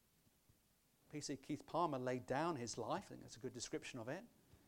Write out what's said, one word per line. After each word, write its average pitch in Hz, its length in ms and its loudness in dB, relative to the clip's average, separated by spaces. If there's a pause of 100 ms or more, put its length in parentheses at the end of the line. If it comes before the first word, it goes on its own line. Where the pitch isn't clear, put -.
(1120)
P 151 100 -4
C 139 140 -2
Keith - 300 -4
Palmer 156 320 4
laid 127 300 2
down 160 280 4
his 120 220 -2
life. 131 300 0
I - 20 -14
think - 140 -12
that's 120 140 -12
a - 20 -14
good 120 140 -4
description 127 460 -4
of 113 100 -2
it. 170 120 -2 (460)